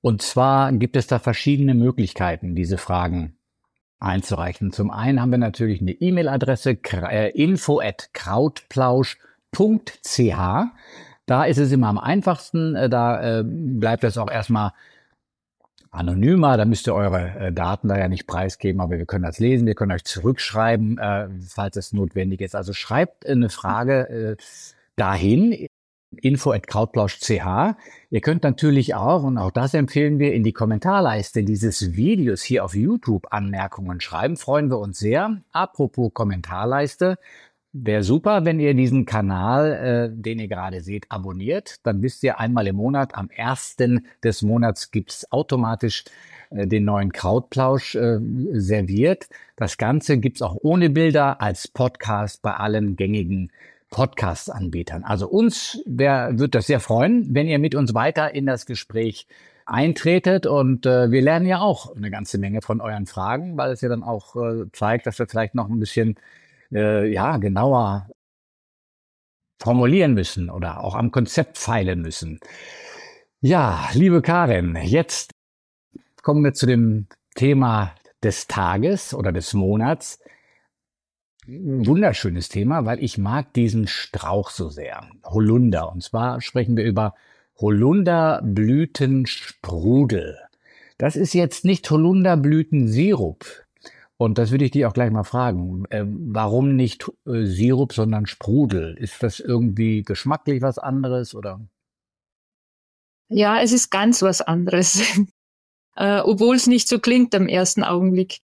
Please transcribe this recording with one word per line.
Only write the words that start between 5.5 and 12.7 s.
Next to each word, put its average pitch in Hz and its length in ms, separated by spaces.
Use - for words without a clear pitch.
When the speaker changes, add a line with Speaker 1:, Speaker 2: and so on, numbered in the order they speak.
Speaker 1:
eine 92 120
E-Mail-Adresse, 139 840
kra-, 87 340
äh, 107 200
info 151 500
at - 340
krautplausch 127 1040
punkt 214 520
c 117 300
h. 98 400
Da 131 180
ist 147 140
es 139 120
immer 127 180
am 104 100
einfachsten, 165 760